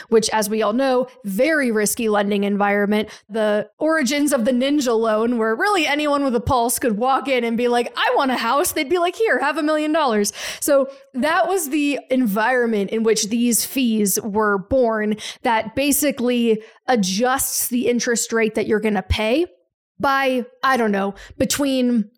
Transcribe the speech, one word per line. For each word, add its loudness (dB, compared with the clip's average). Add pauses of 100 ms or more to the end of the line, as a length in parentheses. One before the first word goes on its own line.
which, 4
as 0
we -2
all 0
know, 0 (160)
very 0
risky 0
lending 0
environment. 0 (220)
The -2 (100)
origins 0
of 0
the 0
ninja 0
loan, 0
where 0
really 0
anyone 0
with 0
a -2
pulse 0
could -2
walk 0
in 0
and -2
be 0
like, 0
"I 0
want 2
a 0
house." 0
They'd -2
be 2
like, 0
"Here, 0
have -2
a -2
million 0
dollars." 0 (260)
So 2 (240)
that 0
was -2
the 0
environment 2
in -2
which 2
these 2
fees 0
were 0
born 0 (280)
that -2
basically 0 (280)
adjusts 0
the -2
interest -2
rate 0
that -2
you're 0
gonna 0
pay 0 (520)
by, 0 (180)
I 2
don't 2
know, -2 (220)
between 0